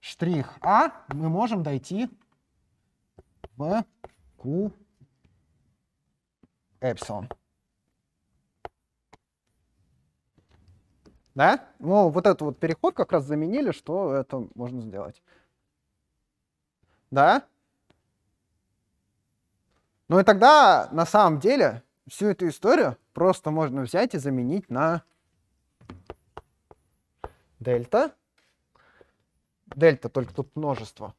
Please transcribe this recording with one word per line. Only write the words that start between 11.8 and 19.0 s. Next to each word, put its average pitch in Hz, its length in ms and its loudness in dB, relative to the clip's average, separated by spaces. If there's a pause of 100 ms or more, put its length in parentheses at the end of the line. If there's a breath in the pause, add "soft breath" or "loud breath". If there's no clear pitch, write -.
вот 175 180 0
этот 185 160 2
вот 147 160 -8
переход 170 360 -4
как - 180 -4
раз 151 120 0
заменили, 170 460 -4
что 160 420 -6
это 131 420 -6
можно 123 260 -12
сделать. 98 420 -14 (1900)
Да? 165 360 4 (2500)